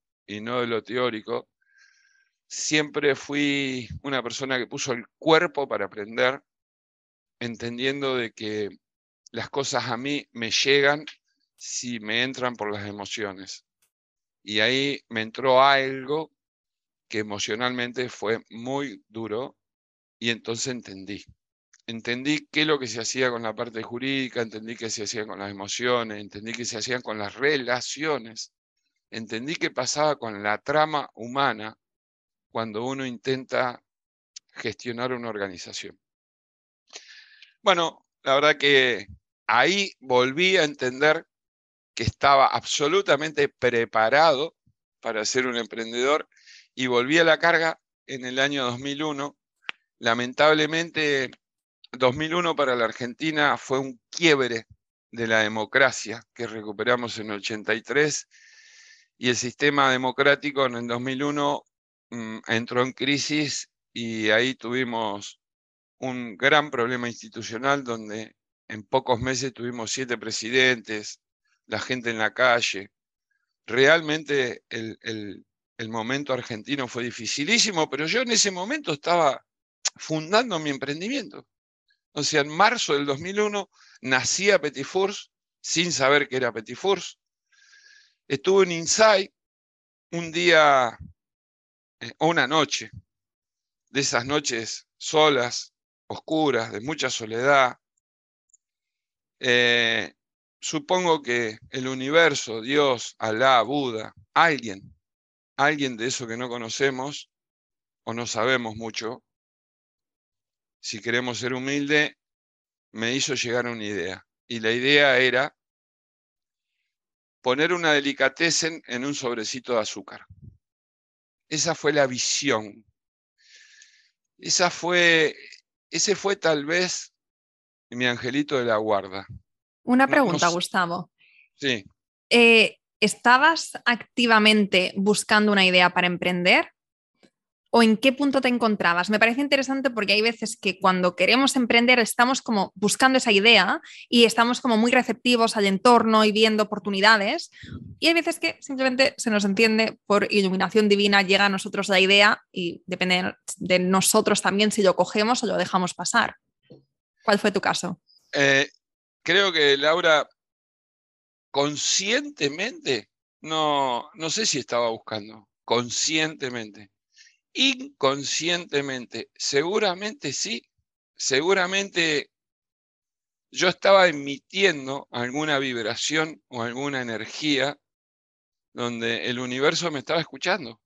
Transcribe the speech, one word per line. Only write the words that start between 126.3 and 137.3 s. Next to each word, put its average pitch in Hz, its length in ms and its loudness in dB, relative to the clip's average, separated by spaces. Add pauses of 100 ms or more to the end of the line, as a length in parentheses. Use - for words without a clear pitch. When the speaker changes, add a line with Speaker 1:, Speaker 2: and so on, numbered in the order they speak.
Speaker 1:
tal 151 280 0
vez 175 480 -4 (800)
mi 123 160 -2
angelito 127 500 -2
de 123 100 0
la 110 100 2
guarda. 98 500 -2 (560)
Speaker 2:
Una 254 220 4
Speaker 1:
No, 262 60 -2
no - 20 2
Speaker 2:
pregunta, 180 340 2
Speaker 1:
s-, 170 80 2
Speaker 2:
Gustavo. 175 560 -4 (460)
Speaker 1:
Sí. 120 280 -2 (460)
Speaker 2:
Eh, 226 480 6 (220)
¿estabas 262 720 2 (120)
activamente 214 1080 4
buscando 208 560 4
una 196 160 4
idea 180 240 6
para 180 160 2
emprender? 180 640 2 (1000)